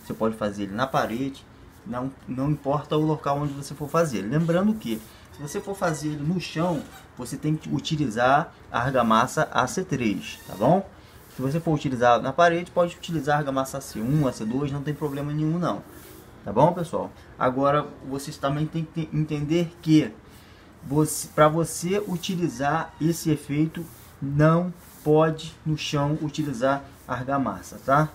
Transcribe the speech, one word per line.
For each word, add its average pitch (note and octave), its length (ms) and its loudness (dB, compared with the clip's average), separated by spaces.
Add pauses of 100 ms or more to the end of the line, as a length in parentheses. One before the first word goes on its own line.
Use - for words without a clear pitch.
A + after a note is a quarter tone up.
você B2 100 -10
pode A2 220 -2
fazer G#2 280 -4
ele F#2+ 100 -6
na B2+ 140 -2
parede, C3 580 -4 (400)
não, B2+ 260 -6 (160)
não C3+ 220 -2
importa D3 480 0
o D3+ 40 4
local D3+ 380 0
onde D3 140 -2
você C#3 220 -10
for D3 120 -8
fazer. D3 360 0
Lembrando E3 500 2
que, A2+ 260 -4 (340)
se - 80 -16
você D3+ 200 -8
for G3 140 -8
fazer D3+ 340 -2
ele D3 140 -6
no E3+ 180 0
chão, D#3 420 -2 (340)
você B2 200 -10
tem D#3 180 0
que D#3 140 -8
utilizar C#3 800 2 (200)
a A#2 80 -2
argamassa B2 760 2
A B2 140 2
C F#3 160 -4
três, A#2 640 -2
tá - 80 -14
bom? D3+ 340 4 (460)
Se - 60 -8
você C#3 180 -2
for E3 140 0
utilizar B2 480 4
na C3 120 -4
parede, E3+ 380 4
pode F3 260 0
utilizar D3 400 -2
argamassa C3+ 400 -2
A C3+ 40 -6
C - 180 -10
um, C3+ 280 2
A A#2+ 60 0
C - 100 -8
dois, C3+ 280 -2
não C#3+ 100 -6
tem D3 120 -4
problema C#3+ 380 -4
nenhum D#3 280 0
não. A#2+ 240 -2 (600)
Tá G2+ 80 -8
bom, C#3+ 220 6
pessoal? G2+ 380 -4 (260)
Agora, C#3 500 2 (220)
vocês C#3 260 -8
também D3 300 -2
têm E3 180 -4
que D#3 220 -6
te-, - 100 -8
entender D3+ 560 0 (100)
que D3+ 300 4 (720)
você, D3+ 460 0
pra D3+ 180 6
você E3+ 600 0
utilizar D#3+ 920 -2
esse E3 300 0
efeito, D#3 560 -2 (360)
não D#3 520 4 (300)
pode D#3 500 4 (120)
no D#3 120 0
chão D3 440 -2
utilizar C#3 640 0 (240)
argamassa, B2 760 -4
tá? D3+ 300 4